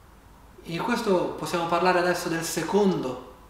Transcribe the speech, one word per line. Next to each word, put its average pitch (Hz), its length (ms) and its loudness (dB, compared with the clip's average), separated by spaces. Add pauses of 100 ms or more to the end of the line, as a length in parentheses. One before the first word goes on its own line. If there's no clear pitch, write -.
(640)
In 165 200 -6
questo 208 520 2
possiamo 175 320 -4
parlare 175 320 4
adesso 175 280 0
del 165 160 -2
secondo 160 920 0 (140)